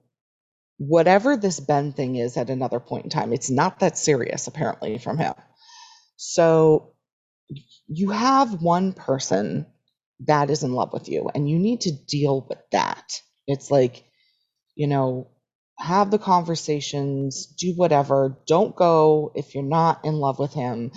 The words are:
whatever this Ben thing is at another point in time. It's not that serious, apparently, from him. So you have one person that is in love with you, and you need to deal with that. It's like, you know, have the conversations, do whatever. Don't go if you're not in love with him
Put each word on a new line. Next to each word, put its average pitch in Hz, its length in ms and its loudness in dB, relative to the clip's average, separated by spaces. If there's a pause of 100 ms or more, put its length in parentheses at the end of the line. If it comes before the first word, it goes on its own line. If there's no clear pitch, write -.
(760)
whatever 180 600 4
this 196 220 -2
Ben 147 340 0
thing 127 240 -4
is 120 200 -4
at 120 120 -4
another 127 300 -4
point - 260 -10
in - 40 -10
time. 147 240 -4
It's - 160 -6
not 147 300 0
that 180 180 0
serious, - 500 -2
apparently, 113 500 -6
from 120 200 -6
him. 98 160 -4 (840)
So 160 760 4 (920)
you 175 240 -2
have 233 500 2
one 180 320 2
person 120 720 -2 (640)
that 143 220 4
is 147 140 0
in 127 100 -2
love 120 200 -2
with - 160 -10
you, - 260 -4
and 147 140 0
you 165 100 0
need 233 220 0
to 180 100 -2
deal 139 560 -2
with - 120 -12 (120)
that. - 500 -4 (260)
It's 139 220 -6
like, 127 340 2 (720)
you 147 120 -2
know, 131 400 -2 (500)
have 196 320 0
the 208 80 2
conversations, 147 1300 -2
do 180 300 -6
whatever. 139 640 2 (100)
Don't 165 280 2
go 156 600 4
if - 180 -10
you're 143 100 -6
not 160 420 0
in 156 100 -2
love 139 240 -2
with 139 140 -4
him 123 440 -6